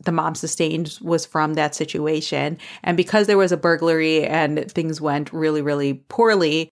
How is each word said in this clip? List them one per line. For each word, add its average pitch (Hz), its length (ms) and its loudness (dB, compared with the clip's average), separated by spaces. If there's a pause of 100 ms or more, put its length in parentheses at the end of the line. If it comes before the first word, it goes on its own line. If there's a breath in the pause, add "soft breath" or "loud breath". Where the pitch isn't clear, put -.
the 180 120 -2
mom 160 220 0
sustained 160 680 -4
was 165 240 0
from 156 300 -2
that 151 200 -2
situation. 151 840 -4 (240 loud breath)
And 175 140 0
because 202 300 2
there 208 120 4
was 185 140 4
a 175 40 4
burglary 160 680 2
and 151 460 0
things 160 300 -4
went 147 320 -4
really, 156 300 0
really 143 320 0
poorly, 160 840 2